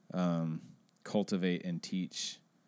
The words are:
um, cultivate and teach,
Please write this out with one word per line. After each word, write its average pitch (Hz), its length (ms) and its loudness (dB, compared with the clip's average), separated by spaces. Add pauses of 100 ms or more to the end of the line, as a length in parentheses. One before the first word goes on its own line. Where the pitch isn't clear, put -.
(120)
um, 82 480 2 (420)
cultivate 92 640 2
and 85 180 -2
teach, - 560 -4 (280)